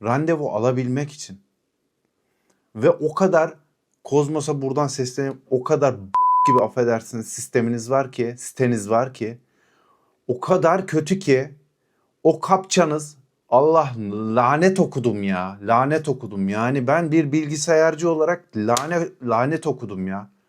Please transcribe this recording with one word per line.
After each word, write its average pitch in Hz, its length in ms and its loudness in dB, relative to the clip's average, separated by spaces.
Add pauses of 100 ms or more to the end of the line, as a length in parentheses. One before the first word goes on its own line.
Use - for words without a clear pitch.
Randevu 147 480 -2
alabilmek 127 640 -2
için. - 280 -18 (1400)
Ve 131 140 2
o 151 240 0
kadar 170 480 2 (420)
Kozmos'a 147 580 0
buradan 143 240 0
seslenip 135 500 -6 (140)
o 127 140 0
kadar 135 340 2
b- 98 120 -16 (360)
gibi 1017 180 4
affedersiniz 117 640 -2
sisteminiz 120 600 -2
var 135 220 0
ki, 120 260 -4
siteniz 117 520 -2
var 127 240 2
ki, 117 240 -8 (880)
o - 120 -4
kadar 175 460 2
kötü 151 320 0
ki 139 360 0 (680)
o 156 180 4
kapçanız, 165 760 0 (320)
Allah 147 440 4 (180)
lanet 123 720 2
okudum 123 420 0
ya, 95 400 -2
lanet 135 460 2
okudum. 101 400 -4
Yani 123 380 -2
ben 156 260 0
bir 151 200 2
bilgisayarcı 156 800 0
olarak 160 340 -2 (120)
lane-, 135 520 0 (140)
lanet 127 440 0
okudum 101 400 -6
ya. 98 240 -8 (180)